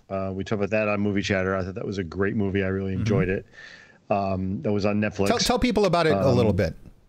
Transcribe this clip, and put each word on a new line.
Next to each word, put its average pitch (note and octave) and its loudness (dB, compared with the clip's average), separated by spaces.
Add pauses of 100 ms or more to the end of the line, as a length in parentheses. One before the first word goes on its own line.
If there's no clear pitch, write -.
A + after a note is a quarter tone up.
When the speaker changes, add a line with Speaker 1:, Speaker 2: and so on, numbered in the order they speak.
Speaker 1:
Uh, F#2+ -4
we F#2+ -4
talked G#2 -2
about G2 -2
that G#2+ 0
on G#2 0
Movie G2+ 0
Chatter. F#2+ 0
I F#2+ -2
thought F#2 -6
that G#2 -10
was G2+ -6
a F#2+ -2
great G2 -2
movie. G2 0
I F#2 -2
really F#2+ -2
Speaker 2:
Mm-hmm. F2 -4
Speaker 1:
enjoyed G2 2
it. G2 -2 (640)
Um, G2 -2
that G#2+ 0
was G#2 0
on G#2 2
Netflix. G#2 0
Speaker 2:
Tell, A3+ 2
tell A#3+ 2
people G#3+ 2
about E3+ 4
it - 4
a B2+ 4
little A#2+ 4
Speaker 1:
Um, F#2+ 0
Speaker 2:
bit, F#2 0 (340)